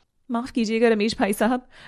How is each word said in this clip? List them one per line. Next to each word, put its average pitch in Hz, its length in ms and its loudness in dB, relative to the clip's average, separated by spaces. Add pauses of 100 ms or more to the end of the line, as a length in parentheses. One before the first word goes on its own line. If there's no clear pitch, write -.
(300)
"माफ 240 200 -4
कीजिएगा 226 380 2
रमेश 220 300 0
भाई 196 140 0
साहब, 240 360 0 (200)